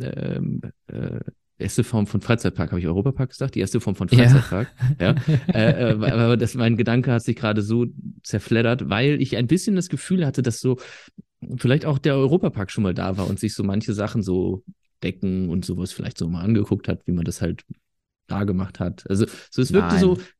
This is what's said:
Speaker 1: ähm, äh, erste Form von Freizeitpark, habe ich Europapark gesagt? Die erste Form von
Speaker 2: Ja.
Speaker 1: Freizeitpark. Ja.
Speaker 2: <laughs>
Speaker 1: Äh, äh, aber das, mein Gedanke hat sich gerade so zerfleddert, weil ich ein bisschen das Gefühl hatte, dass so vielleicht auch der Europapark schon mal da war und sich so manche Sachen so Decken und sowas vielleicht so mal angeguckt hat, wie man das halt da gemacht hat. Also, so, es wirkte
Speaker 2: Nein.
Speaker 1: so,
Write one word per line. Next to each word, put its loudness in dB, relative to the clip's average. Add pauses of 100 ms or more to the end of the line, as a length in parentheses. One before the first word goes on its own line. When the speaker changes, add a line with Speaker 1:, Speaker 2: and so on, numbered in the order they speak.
Speaker 1:
ähm, -4 (260)
äh, -6 (400)
erste 0
Form 0
von -2
Freizeitpark, 0
habe -2
ich -2
Europapark 0
gesagt? -6
Die -2
erste -2
Form -2
von -4
Speaker 2:
Ja. 8
Speaker 1:
Freizeitpark. 4 (260)
Ja. 4 (180)
Speaker 2:
<laughs> 2
Speaker 1:
Äh, 4
äh, 0
aber 4
das, 0
mein 2
Gedanke 2
hat 2
sich -2
gerade 0
so 0 (380)
zerfleddert, 0
weil 2
ich -2
ein 0
bisschen 2
das -2
Gefühl -2
hatte, -2
dass -2
so 0 (800)
vielleicht 2
auch 0
der 2
Europapark 0
schon -2
mal 2
da -4
war -2
und -4
sich -2
so -4
manche -2
Sachen -2
so -2 (400)
Decken -2
und -2
sowas -6
vielleicht -10
so -4
mal -4
angeguckt 0
hat, -4
wie -2
man 0
das -6
halt -4 (640)
da -4
gemacht -4
hat. -6
Also, 2 (260)
so, -2
es 0
wirkte 4
Speaker 2:
Nein. 6
Speaker 1:
so, 4 (220)